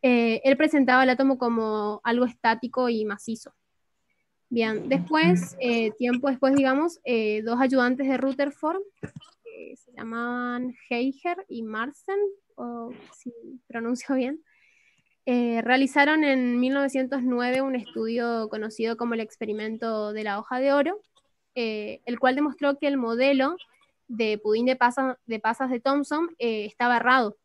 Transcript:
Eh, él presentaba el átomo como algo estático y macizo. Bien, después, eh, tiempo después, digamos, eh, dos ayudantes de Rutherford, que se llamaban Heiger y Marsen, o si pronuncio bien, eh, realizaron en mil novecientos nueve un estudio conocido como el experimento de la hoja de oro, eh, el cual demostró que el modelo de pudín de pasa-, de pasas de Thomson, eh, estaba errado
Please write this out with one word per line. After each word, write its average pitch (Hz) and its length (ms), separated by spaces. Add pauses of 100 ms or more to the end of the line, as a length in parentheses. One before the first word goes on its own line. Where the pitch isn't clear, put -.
Eh, 233 440
él 269 120
presentaba 269 460
el 262 80
átomo 262 280
como 220 640
algo 240 200
estático 240 640
y 220 160
macizo. 214 480 (960)
Bien, 226 400
después, 285 720
eh, 233 400
tiempo 247 300
después, 269 260
digamos, 277 500
eh, 214 380
dos 233 180
ayudantes 262 460
de 269 100
Rutherford, 277 640 (640)
que 453 340
se - 160
llamaban 240 840 (140)
Heiger 269 600
y 226 160
Marsen, 240 560 (340)
o 240 360 (220)
si - 200 (340)
pronuncio 240 480
bien, 262 280 (840)
eh, 240 380
realizaron 277 600
en 254 340
mil 254 160
novecientos 269 480
nueve 247 400
un 269 140
estudio 226 720
conocido 220 480
como 233 180
el 226 60
experimento 214 920
de 214 120
la 202 140
hoja 254 200
de 277 140
oro, 302 280 (540)
eh, 214 520
el 240 120
cual 262 160
demostró 277 440
que 294 100
el 277 80
modelo 262 600 (520)
de 220 280
pudín 214 300
de 262 100
pasa-, 254 480
de 226 140
pasas 233 320
de 247 100
Thomson, 294 580
eh, 220 280
estaba 240 320
errado 233 460